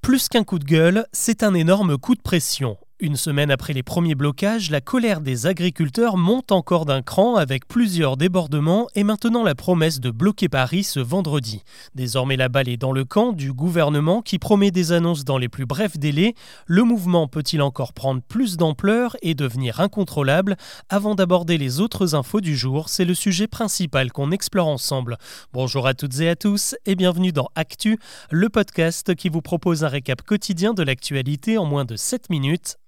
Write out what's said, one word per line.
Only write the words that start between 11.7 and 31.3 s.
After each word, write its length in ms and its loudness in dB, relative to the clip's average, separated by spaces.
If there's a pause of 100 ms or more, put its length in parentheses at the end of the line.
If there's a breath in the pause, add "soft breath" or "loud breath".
Désormais, 400 -2
la 140 0
balle 180 0
est 80 -4
dans 160 -2
le 140 0
camp 260 2
du 220 -4
gouvernement 680 2
qui 160 -4
promet 320 4
des 220 0
annonces 320 2
dans 140 -2
les 100 -2
plus 180 -6
brefs 320 -4
délais. 360 2 (320 loud breath)
Le 180 4
mouvement 460 2
peut-il 320 -2
encore 320 -2
prendre 280 -4
plus 360 -2
d'ampleur 640 0
et 120 -2
devenir 460 -4
incontrôlable ? 800 0 (320 loud breath)
Avant 260 0
d'aborder 420 2
les 220 -2
autres 360 0
infos 260 0
du 160 -2
jour, 320 -2
c'est 160 0
le 80 2
sujet 340 0
principal 640 -2
qu'on 200 -2
explore 360 0
ensemble. 480 -2 (380 loud breath)
Bonjour 340 0
à 60 2
toutes 260 -6
et 80 2
à 80 2
tous 400 -2 (100)
et 100 0
bienvenue 360 2
dans 240 -2
Actu, 420 -2 (320 loud breath)
le 200 2
podcast 680 0
qui 140 -2
vous 120 -2
propose 440 0
un 20 0
récap 340 -4
quotidien 520 -2
de 100 0
l'actualité 720 -2